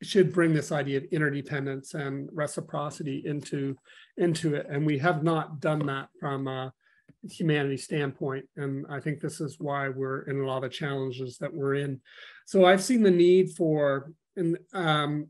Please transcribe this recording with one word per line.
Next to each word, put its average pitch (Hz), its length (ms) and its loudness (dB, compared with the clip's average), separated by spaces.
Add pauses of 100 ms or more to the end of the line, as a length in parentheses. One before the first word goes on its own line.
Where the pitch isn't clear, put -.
should 185 300 4
bring 170 220 4
this 151 160 0
idea 139 280 -2
of 135 120 -6
interdependence 139 840 -4
and 139 380 -6
reciprocity 147 920 -6
into, 139 500 -6 (400)
into 165 380 0
it. 147 160 -4
And 147 160 0
we 147 120 2
have 156 260 0
not 160 340 -2
done 151 280 -2
that 135 220 -6 (120)
from 135 260 -4
a 131 260 -8 (560)
humanity 147 500 0
standpoint. 139 640 -4 (120)
And 139 320 -6
I 139 120 -8
think 156 200 -6
this - 200 -8
is 143 180 -8
why 139 300 -4
we're 135 340 -4
in 139 180 -4
a 135 60 -2
lot 131 160 -2
of 131 80 -6
challenges 131 680 -6
that 143 140 -8
we're 139 220 -2
in. 139 260 -4 (440)
So 190 200 6
I've 190 200 8
seen 240 180 4
the 196 80 8
need 180 460 8
for, 147 560 2 (240)
and, 170 200 0 (160)
um, 151 580 0